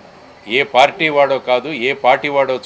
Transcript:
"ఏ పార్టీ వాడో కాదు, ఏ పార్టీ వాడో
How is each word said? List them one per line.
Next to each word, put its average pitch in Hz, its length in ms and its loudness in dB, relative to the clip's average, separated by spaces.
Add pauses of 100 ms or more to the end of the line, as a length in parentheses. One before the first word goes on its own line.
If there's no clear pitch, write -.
(480)
"ఏ 127 140 0
పార్టీ 139 460 2
వాడో 139 300 2
కాదు, 123 300 -2
ఏ 135 240 -4
పార్టీ 135 360 0
వాడో 135 380 -2